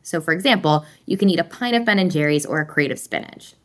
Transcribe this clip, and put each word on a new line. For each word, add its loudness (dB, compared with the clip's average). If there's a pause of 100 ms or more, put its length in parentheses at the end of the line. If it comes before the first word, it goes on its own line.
So -6
for -2
example, 2 (180)
you -2
can 4
eat 2
a 0
pint -4
of 2
Ben 2
and 2
Jerry's 0
or -2
a -4
crate -2
of -8
spinach. -12